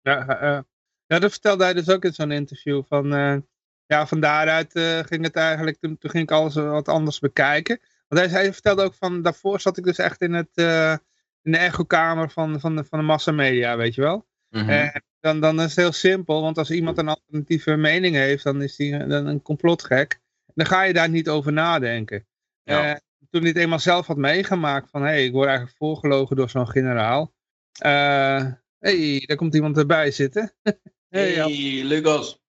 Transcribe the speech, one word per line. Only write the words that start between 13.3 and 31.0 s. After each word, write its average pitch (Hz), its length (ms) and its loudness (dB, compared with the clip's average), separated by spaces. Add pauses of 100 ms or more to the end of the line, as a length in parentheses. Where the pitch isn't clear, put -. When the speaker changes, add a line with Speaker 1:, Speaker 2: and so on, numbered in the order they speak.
Speaker 1:
weet 117 180 -2
je 131 60 -4
wel. 170 280 0 (200)
Speaker 2:
Mhm. 110 220 -4
Speaker 1:
En 147 320 0 (180)
dan, 156 200 0
dan 156 200 2
is 165 40 2
het 156 120 -4
heel 175 160 4
simpel, 180 500 0
want 160 160 -2
als 151 120 -4
iemand 165 280 -2
een 156 100 -2
alternatieve 151 680 -2
mening 160 380 2
heeft, 143 300 0
dan 143 180 -2
is 139 140 -8
die, 143 200 -4
eh, 143 120 -6
dan 143 180 -2
een 147 160 -4
complotgek. 156 800 0 (340)
Dan 156 120 0
ga 185 160 2
je 190 100 2
daar 170 160 2
niet 165 200 0
over 151 240 -2
nadenken. 123 720 -2 (360)
Speaker 2:
Ja. 147 260 0
Speaker 1:
Eh, 147 60 -4 (360)
toen 175 100 0
hij 165 100 2
het 160 80 0
eenmaal 165 200 2
zelf 175 280 2
had 156 100 -4
meegemaakt 151 720 -2
van, 143 120 -6
hey, 147 220 0
ik 127 80 -2
word 135 140 2
eigenlijk 131 300 -4
voorgelogen 139 600 -2
door 131 140 0
zo'n 123 180 -2
generaal. 131 680 -2 (440)
Eh, 143 680 2 (340)
hey, 156 480 0
daar 147 100 -2
komt 160 180 -2
iemand 151 240 2
erbij 151 320 2
zitten. 143 420 -4 (100)
<laughs> - 160 -2 (300)